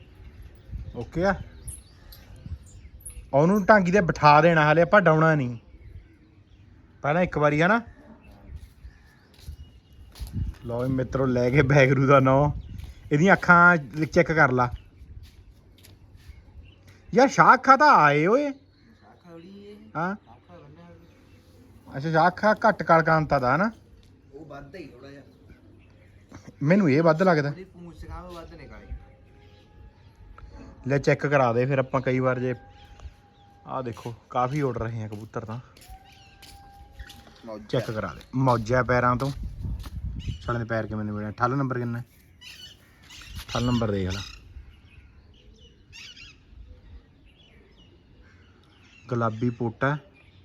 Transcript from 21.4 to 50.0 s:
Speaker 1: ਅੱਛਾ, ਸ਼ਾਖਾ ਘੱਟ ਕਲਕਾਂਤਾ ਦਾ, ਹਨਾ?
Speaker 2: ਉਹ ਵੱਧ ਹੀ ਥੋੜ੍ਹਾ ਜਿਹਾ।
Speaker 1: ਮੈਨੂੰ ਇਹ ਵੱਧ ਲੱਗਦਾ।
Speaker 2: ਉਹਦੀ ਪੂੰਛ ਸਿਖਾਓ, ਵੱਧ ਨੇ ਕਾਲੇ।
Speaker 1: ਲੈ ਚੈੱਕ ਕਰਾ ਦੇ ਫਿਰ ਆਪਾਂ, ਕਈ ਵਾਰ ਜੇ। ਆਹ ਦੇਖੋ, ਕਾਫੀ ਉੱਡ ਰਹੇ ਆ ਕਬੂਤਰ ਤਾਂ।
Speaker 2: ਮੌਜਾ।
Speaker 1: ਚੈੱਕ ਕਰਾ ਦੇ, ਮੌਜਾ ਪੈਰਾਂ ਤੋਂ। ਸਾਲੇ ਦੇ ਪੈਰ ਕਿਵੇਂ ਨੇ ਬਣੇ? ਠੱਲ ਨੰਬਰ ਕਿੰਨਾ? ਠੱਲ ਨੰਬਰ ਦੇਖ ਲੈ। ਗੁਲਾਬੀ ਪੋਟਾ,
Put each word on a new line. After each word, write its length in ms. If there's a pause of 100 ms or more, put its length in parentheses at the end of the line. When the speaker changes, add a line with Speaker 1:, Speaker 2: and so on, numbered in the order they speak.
Speaker 1:
ਅੱਛਾ, 140
ਸ਼ਾਖਾ 420
ਘੱਟ 300
ਕਲਕਾਂਤਾ 560
ਦਾ, 160
ਹਨਾ? 160 (600)
Speaker 2:
ਉਹ 120
ਵੱਧ 300
ਹੀ 120
ਥੋੜ੍ਹਾ 240
ਜਿਹਾ। 100 (1400)
Speaker 1:
ਮੈਨੂੰ 280
ਇਹ 120
ਵੱਧ 200
ਲੱਗਦਾ। 260
Speaker 2:
ਉਹਦੀ 140
ਪੂੰਛ 340
ਸਿਖਾਓ, 340
ਵੱਧ 220
ਨੇ 140
ਕਾਲੇ। 200 (2000)
Speaker 1:
ਲੈ 100
ਚੈੱਕ 300
ਕਰਾ 260
ਦੇ 120
ਫਿਰ 120
ਆਪਾਂ, 240
ਕਈ 180
ਵਾਰ 200
ਜੇ। 160 (1120)
ਆਹ 160
ਦੇਖੋ, 300 (160)
ਕਾਫੀ 320
ਉੱਡ 160
ਰਹੇ 260
ਆ 40
ਕਬੂਤਰ 380
ਤਾਂ। 140 (1900)
Speaker 2:
ਮੌਜਾ। 220
Speaker 1:
ਚੈੱਕ 240
ਕਰਾ 160
ਦੇ, 140 (140)
ਮੌਜਾ 480
ਪੈਰਾਂ 320
ਤੋਂ। 160 (1080)
ਸਾਲੇ 180
ਦੇ 60
ਪੈਰ 220
ਕਿਵੇਂ 180
ਨੇ 60
ਬਣੇ? 200
ਠੱਲ 260
ਨੰਬਰ 220
ਕਿੰਨਾ? 240 (1400)
ਠੱਲ 180
ਨੰਬਰ 260
ਦੇਖ 180
ਲੈ। 120 (4000)
ਗੁਲਾਬੀ 420
ਪੋਟਾ, 480 (480)